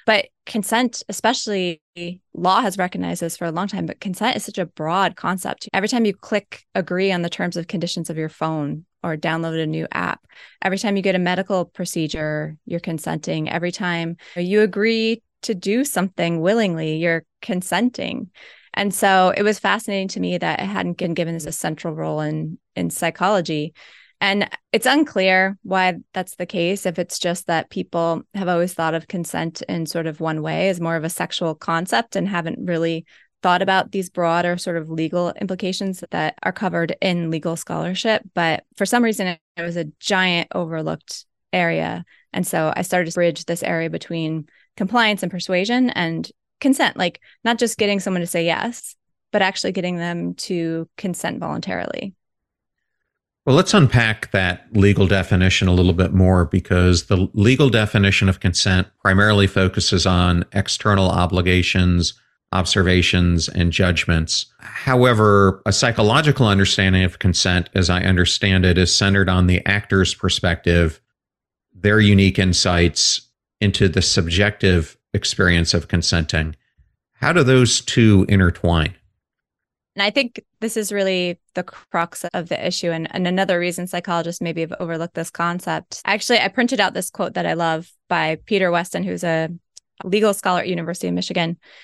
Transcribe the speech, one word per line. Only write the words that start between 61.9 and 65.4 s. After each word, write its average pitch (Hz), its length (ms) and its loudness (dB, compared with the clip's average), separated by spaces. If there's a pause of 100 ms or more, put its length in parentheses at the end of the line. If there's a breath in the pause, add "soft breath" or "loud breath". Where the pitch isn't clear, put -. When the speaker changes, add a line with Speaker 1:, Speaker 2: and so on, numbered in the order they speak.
Speaker 2:
observations, 90 960 2
and 85 240 0
judgments. 85 720 0 (140)
However, 107 1080 4